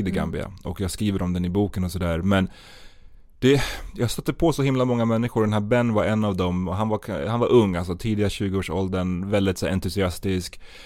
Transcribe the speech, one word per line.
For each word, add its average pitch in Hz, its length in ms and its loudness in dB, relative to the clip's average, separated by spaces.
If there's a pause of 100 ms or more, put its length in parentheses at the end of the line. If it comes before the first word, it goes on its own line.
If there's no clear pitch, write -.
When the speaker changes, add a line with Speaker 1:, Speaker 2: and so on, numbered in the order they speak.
Speaker 1:
i - 20 0
Speaker 2:
Mm. 90 40 -4
Speaker 1:
Gambia, 82 360 -4 (140)
och - 160 -8
jag 92 100 -2
skriver 98 320 -2
om 90 100 0
den 90 120 0
i 90 60 0
boken 98 340 0
och 85 80 -4
sådär, 87 300 -2
men 95 260 4 (920)
det, 135 240 6 (320)
jag 120 160 0
stötte - 220 -4
på 165 200 2
så 143 100 -2
himla 131 220 2
många 120 200 2
människor. 113 380 0
Den 107 100 2
här 107 80 2
Ben 120 340 2
var 104 100 4
en 107 200 2
av 101 120 0
dem, 90 320 0
och 90 80 -2
han 110 120 0
var, 101 400 -4
han 117 120 0
var 120 80 2
ung, 101 280 6
alltså 87 200 -4
tidiga 104 340 0
tjugoårsåldern, 92 1000 -2
väldigt 98 280 2
så 95 80 -2
här 78 60 0
entusiastisk, 92 880 -2 (260)